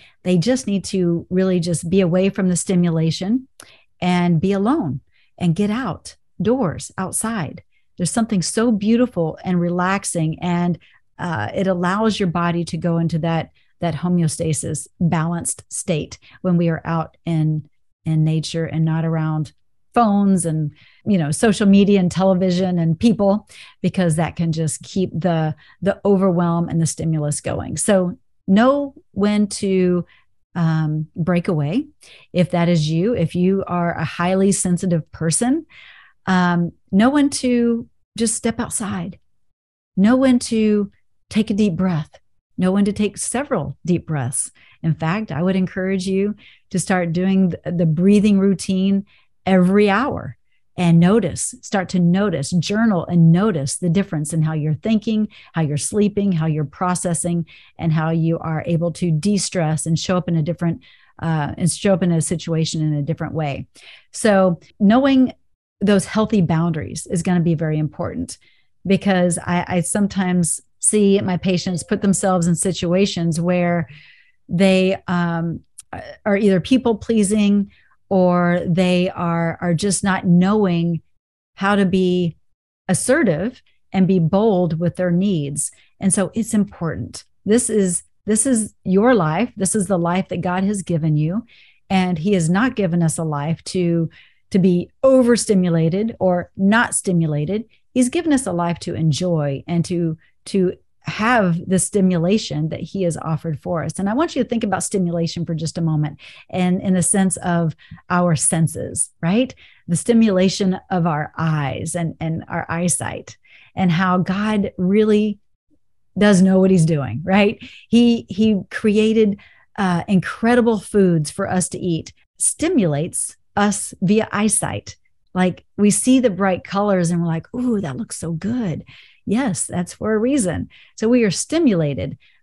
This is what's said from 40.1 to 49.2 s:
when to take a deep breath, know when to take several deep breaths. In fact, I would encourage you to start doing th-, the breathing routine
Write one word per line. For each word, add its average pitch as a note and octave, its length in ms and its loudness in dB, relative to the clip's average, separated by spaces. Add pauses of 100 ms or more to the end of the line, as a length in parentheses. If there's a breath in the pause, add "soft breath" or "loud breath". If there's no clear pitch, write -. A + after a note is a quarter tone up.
when C4 240 4
to G#3+ 500 0 (380)
take G#3+ 220 0
a G#3+ 40 -2
deep G3+ 220 2
breath, E3+ 420 -2 (400)
know F#3 140 2
when G3+ 120 2
to G3+ 80 0
take G3+ 240 -2
several A#3 600 -4 (100)
deep F3 200 0
breaths. C#3 440 -4 (320 soft breath)
In D#3+ 120 2
fact, G3 360 -4
I D3+ 120 -4
would F#3 140 0
encourage F#3 500 -2
you G3 280 -2 (360 soft breath)
to F#3+ 80 -2
start F3 340 -2
doing F#3 380 2
th-, E3+ 260 -6
the E3+ 100 2
breathing G3 520 4
routine G3 680 0 (400 soft breath)